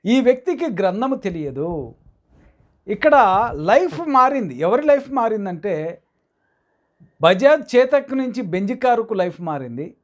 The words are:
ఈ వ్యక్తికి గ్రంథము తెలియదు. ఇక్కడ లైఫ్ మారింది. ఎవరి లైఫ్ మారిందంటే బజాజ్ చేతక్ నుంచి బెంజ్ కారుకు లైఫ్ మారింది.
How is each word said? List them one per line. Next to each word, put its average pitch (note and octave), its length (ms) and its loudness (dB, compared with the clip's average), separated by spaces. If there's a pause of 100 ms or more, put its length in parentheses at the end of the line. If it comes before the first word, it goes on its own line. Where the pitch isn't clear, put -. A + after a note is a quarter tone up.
ఈ B3 160 4
వ్యక్తికి B3+ 440 0
గ్రంథము G#3 500 -2
తెలియదు. D3+ 800 -8 (920)
ఇక్కడ D4 280 2 (540)
లైఫ్ D#4+ 380 0
మారింది. C4 500 2
ఎవరి F#3+ 300 0
లైఫ్ C#4 240 2
మారిందంటే G3 880 -4 (1200)
బజాజ్ B3+ 540 4
చేతక్ C#4 380 2
నుంచి C4 280 -4
బెంజ్ G3 420 -4
కారుకు A#3 300 0
లైఫ్ F3+ 280 -4
మారింది. C#3+ 460 -8 (160)